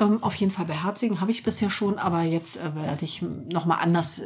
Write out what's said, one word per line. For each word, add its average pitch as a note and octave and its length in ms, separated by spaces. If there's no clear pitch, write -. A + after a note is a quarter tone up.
ähm, G#3 220
auf G3 140
jeden F#3+ 160
Fall F#3 140
beherzigen. F3+ 540
Habe F#3+ 100
ich A#3 120
bisher A3 280
schon, G#3 280
aber E3+ 240
jetzt, E3 340
äh, D#3 180
werde D3+ 300
ich - 180
m-, D#3 260
noch E3 180
mal E3+ 100
anders E3+ 500